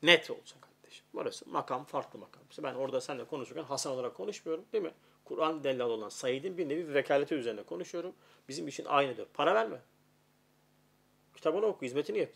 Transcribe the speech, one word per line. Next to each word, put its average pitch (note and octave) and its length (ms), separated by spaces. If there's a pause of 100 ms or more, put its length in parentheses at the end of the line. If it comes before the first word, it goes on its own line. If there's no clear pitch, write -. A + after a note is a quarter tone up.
Net D#3+ 260
olsun - 320
kardeşim. - 520
Burası - 360
makam, C#3+ 360
farklı - 340
makam. - 300
İşte - 140
ben C3 120
orada C3 260
seninle B2 240
konuşurken C#3 380
Hasan C3+ 300
olarak B2 220
konuşmuyorum, F#3+ 580
değil G#3+ 100
mi? D#3+ 100 (320)
Kur'an D#3 380
dellal B2+ 260
olan A2 200
Said'in C3+ 480
bir E3+ 120
nevi D#3 240
vekaleti C#3+ 420
üzerine A2+ 280
konuşuyorum. F3 500 (340)
Bizim D3+ 200
için - 180
aynıdır. C3 480
Para D#3+ 220
verme. A3 240 (1600)
Kitabını F3 300
oku, G3 200
hizmetini D3 340
yap. D3+ 160